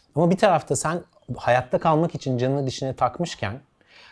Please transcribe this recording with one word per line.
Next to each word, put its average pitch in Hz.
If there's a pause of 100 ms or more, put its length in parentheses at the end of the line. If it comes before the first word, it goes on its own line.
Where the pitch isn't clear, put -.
(160)
Ama 170
bir 185
tarafta 160
sen 165 (360)
hayatta 123
kalmak 160
için 127
canını 135
dişine 131
takmışken, 127 (500)